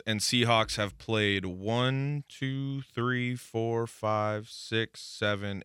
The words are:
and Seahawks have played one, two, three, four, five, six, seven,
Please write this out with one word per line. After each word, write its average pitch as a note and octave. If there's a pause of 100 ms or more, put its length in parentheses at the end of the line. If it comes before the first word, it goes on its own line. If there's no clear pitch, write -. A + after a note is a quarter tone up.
and G#2+
Seahawks A#2
have G2+
played G2+
one, B2+
two, C3+
three, B2
four, A#2
five, G#2+
six, -
seven, G2+